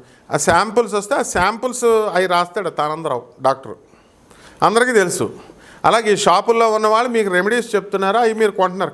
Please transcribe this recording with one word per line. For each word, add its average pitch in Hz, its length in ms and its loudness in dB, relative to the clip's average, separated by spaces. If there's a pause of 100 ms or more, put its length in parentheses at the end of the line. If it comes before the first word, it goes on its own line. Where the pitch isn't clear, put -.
(340)
ఆ 143 40 2
శాంపుల్స్ 202 560 0
వస్తే 208 220 -4
ఆ 277 60 0
శాంపుల్స్ 226 640 -2
అవి 214 480 2
రాస్తాడు 175 360 -2
తానందరావు 151 540 -4 (180)
డాక్టర్, 131 300 -2 (920)
అందరికీ 226 280 4
తెలుసు. 180 420 0 (520)
అలాగే 214 280 2
ఈ - 20 0
షాపుల్లో 208 560 2
ఉన్న 214 160 0
వాళ్ళు 226 220 2
మీకు 220 200 0
రెమెడీస్ 208 460 0
చెప్తున్నారు, 196 420 -2
అవి 226 160 2
మీరు 214 180 0
కొంటున్నారు. 185 420 -2